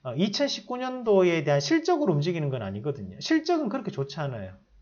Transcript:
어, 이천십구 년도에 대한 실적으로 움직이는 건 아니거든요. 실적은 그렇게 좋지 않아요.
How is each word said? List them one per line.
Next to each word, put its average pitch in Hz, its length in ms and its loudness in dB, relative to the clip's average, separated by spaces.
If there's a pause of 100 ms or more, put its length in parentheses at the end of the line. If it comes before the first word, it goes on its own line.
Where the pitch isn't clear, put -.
어, 127 120 -8
이천십구 247 600 -2
년도에 208 680 2
대한 143 160 4
실적으로 311 540 2
움직이는 147 360 0
건 131 120 -4
아니거든요. 101 580 -6
실적은 320 500 0
그렇게 220 220 -4
좋지 139 280 -6
않아요. 113 340 -6 (280)